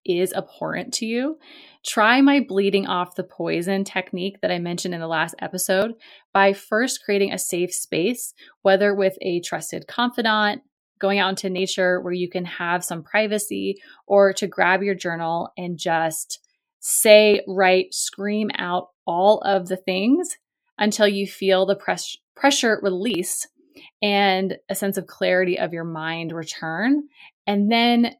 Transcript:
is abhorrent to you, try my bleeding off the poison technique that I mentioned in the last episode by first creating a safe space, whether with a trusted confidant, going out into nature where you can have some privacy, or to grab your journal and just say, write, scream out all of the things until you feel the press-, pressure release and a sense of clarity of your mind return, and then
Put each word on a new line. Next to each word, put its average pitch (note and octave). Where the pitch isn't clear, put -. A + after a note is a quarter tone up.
is F3+
abhorrent F3
to A3+
you, B3
try A#3
my C#4+
bleeding G3
off F3+
the F#3
poison F3
technique F#3+
that F3+
I F3+
mentioned F3
in E3
the D#3+
last E3
episode F#3+
by G3
first A3
creating G3+
a F#3
safe F3
space, -
whether G3
with F#3+
a F3
trusted E3
confidant, A3
going G3
out F#3+
into F#3+
nature F#3
where F3+
you F3+
can F3
have F3
some E3
privacy, G3+
or G3+
to G3
grab F#3
your G3+
journal E3+
and F3
just E3
say, G#3+
write, F#3
scream G#3
out F3+
all F#3
of F#3+
the F#3
things A3+
until G#3
you G3
feel F#3+
the G3
press-, -
pressure C#4
release F#3+
and G3
a G3
sense G3
of F3+
clarity F3+
of E3
your E3
mind E3
return, E3+
and G3+
then A#3